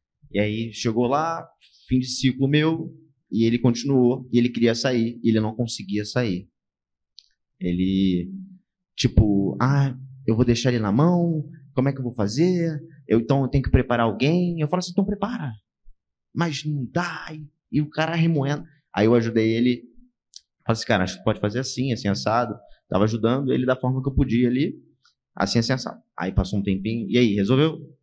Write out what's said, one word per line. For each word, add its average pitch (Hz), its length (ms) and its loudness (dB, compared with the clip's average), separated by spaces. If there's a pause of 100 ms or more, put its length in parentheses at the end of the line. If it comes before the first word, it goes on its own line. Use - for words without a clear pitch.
(300)
E 98 80 -2
aí 107 340 -2
chegou 117 340 0
lá, 160 420 -2 (400)
fim 127 100 2
de 127 80 -2
ciclo 131 400 0
meu, 156 480 0 (380)
e 113 120 2
ele 117 140 2
continuou, 127 720 2
e 120 80 2
ele 120 120 4
queria 117 240 2
sair, 120 480 0
e 113 80 4
ele 110 100 2
não 110 140 -4
conseguia 104 500 -6
sair. 104 440 -4 (1080)
Ele, 92 720 0 (680)
tipo, 101 640 2
"Ah, 139 360 2 (300)
eu 117 100 2
vou 123 80 2
deixar 120 260 2
ele 120 100 0
na 104 120 0
mão, 165 560 2 (260)
como 135 140 2
é 143 40 0
que 135 60 -8
eu 135 40 -6
vou 120 100 -6
fazer? 156 680 0 (240)
Eu, 113 140 4
então 135 220 2
eu 127 60 -2
tenho 135 140 2
que - 80 -4
preparar 123 360 2
alguém?" 165 540 0
Eu 147 80 0
falo 185 120 -2
assim, 180 100 -8
"Então 190 140 0
prepara." 202 480 -6 (840)
Mas 156 300 -2
não 147 260 -4
dá, 170 420 -6
e, 156 140 -14 (260)
e 147 80 2
o 151 80 -2
cara 160 260 -4
remoendo. 160 500 0 (280)
Aí 107 140 2
eu 117 80 6
ajudei 113 420 2
ele, 123 280 0 (840)
falei 113 120 0
assim, - 80 -8
"Cara, 98 180 2
acho - 140 -6
que - 60 -20
pode 107 160 0
fazer 104 200 -2
assim, 127 320 -4
assim, 104 160 -2
assado." 113 500 -2 (300)
Tava 98 160 2
ajudando 117 480 0
ele 127 120 0
da 127 120 2
forma 131 260 -2
que 135 60 -4
eu 131 60 -4
podia 123 340 2
ali, 131 280 -2 (600)
assim, 107 240 0
assim, 117 120 -2
assado. - 300 -6 (160)
Aí 92 140 -6
passou - 260 -2
um 95 40 -2
tempinho, 101 460 -4
"E 113 80 0
aí, 117 180 4
resolveu?" 131 680 0